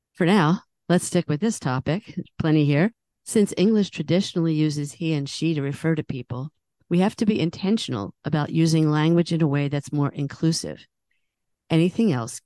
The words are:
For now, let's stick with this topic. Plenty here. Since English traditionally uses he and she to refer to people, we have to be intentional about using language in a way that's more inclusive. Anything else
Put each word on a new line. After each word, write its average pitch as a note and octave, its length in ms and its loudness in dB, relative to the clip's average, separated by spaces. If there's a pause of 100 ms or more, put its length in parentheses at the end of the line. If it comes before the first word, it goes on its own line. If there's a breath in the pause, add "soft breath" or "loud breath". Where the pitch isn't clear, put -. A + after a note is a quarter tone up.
(140)
For F3+ 100 0
now, F3 380 4 (260)
let's F3 160 2
stick - 240 -2
with D3+ 100 -2
this A3 220 -2
topic. C#3+ 580 -4 (200)
Plenty D#3 260 2
here. D3 300 2 (320)
Since G#3 320 2
English G3+ 320 2
traditionally E3 640 0
uses D3 380 -2
he D#3+ 200 -4
and C#3+ 160 -2
she D#3+ 240 -2
to D3 80 -2
refer C#3+ 360 -2
to D3+ 60 -4
people, B2+ 460 -8 (400)
we F3 120 2
have G3+ 160 0
to A3+ 100 -2
be G#3+ 120 2
intentional D#3+ 760 -4 (100)
about D3+ 280 -2
using D#3+ 380 4
language D#3+ 400 2
in E3 120 0
a D#3+ 40 4
way C#3+ 220 0
that's C#3+ 240 -6
more C#3+ 160 0
inclusive. - 800 -4 (800)
Anything F3 420 2
else B2 360 -4